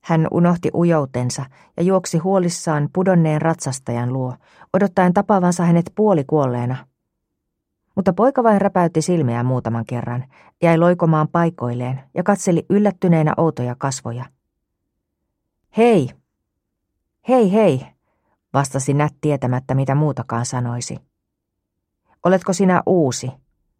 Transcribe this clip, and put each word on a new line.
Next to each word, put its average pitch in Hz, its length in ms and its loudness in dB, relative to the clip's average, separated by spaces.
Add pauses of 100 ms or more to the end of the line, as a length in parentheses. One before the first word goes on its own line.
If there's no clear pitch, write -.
Hän 160 300 0
unohti 175 440 0
ujoutensa 139 680 -2 (320)
ja 170 60 -2
juoksi 185 360 0
huolissaan 170 720 -2
pudonneen 170 500 2
ratsastajan 131 680 -4
luo, 127 220 -4 (380)
odottaen 185 420 2
tapaavansa 185 500 0
hänet 170 300 2
puolikuolleena. 135 840 0 (1200)
Mutta 196 160 0
poika 247 300 0
vain 214 180 4
räpäytti 175 420 0
silmiään 127 440 0
muutaman 120 420 -2
kerran, 123 360 -6 (380)
jäi 165 160 4
loikomaan 165 500 2
paikoilleen 131 720 -4 (140)
ja 185 80 -4
katseli 190 480 0
yllättyneenä 180 680 2
outoja 131 420 -2
kasvoja. 123 460 -8 (1500)
"Hei! 214 340 4 (1160)
Hei, 233 240 4
hei!", 190 340 2 (680)
vastasi 135 400 -2
Nat 147 260 0
tietämättä, 131 540 -2
mitä 135 200 0
muutakaan 123 520 -2
sanoisi. 120 520 -6 (1300)
"Oletko 185 280 2
sinä 185 340 2
uusi?", 139 440 0 (500)